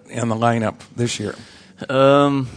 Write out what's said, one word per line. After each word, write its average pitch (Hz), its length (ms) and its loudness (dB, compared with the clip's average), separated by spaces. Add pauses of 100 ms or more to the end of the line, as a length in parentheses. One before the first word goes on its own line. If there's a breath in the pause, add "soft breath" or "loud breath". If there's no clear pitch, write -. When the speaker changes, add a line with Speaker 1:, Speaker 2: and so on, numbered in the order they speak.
Speaker 1:
in 120 180 -6
the 113 80 -2
lineup 117 400 0 (200)
this 120 240 -4
year? 104 160 -8 (540 loud breath)
Speaker 2:
Um, 139 680 4